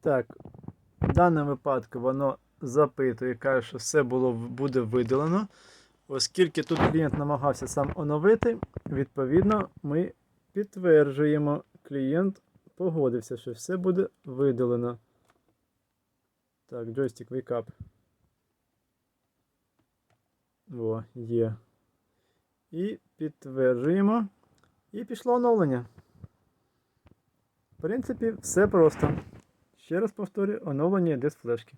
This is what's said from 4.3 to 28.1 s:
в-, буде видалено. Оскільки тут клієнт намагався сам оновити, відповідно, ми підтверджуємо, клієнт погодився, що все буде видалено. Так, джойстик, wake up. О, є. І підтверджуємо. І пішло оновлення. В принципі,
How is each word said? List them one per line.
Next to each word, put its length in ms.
в-, 180
буде 320
видалено. 680
Оскільки 560
тут 160
клієнт 220
намагався 540
сам 280
оновити, 640
відповідно, 840
ми 300
підтверджуємо, 1120
клієнт 600
погодився, 600
що 140
все 260
буде 300
видалено. 760
Так, 220
джойстик, 440
wake 200
up. 140
О, 240
є. 400
І 280
підтверджуємо. 1120
І 120
пішло 300
оновлення. 520
В 40
принципі, 600